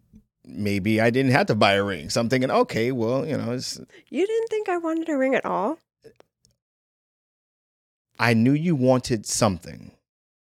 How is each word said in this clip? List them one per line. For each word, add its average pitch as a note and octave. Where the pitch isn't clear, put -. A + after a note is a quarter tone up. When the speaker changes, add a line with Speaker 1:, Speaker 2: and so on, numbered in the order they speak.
Speaker 1:
maybe G2+
I A#2+
didn't B2+
have G3+
to -
buy G#2
a G2+
ring. F#2+
So A#2+
I'm A2+
thinking, B2+
"Okay, C3
well, B2
you C#3
know, A2
it's" -
Speaker 2:
You E4
didn't A4+
think G#4+
I F4
wanted E4
a D4
ring C4
at -
all? F#3+
Speaker 1:
I A#2
knew A#2
you D#3+
wanted B2+
something, -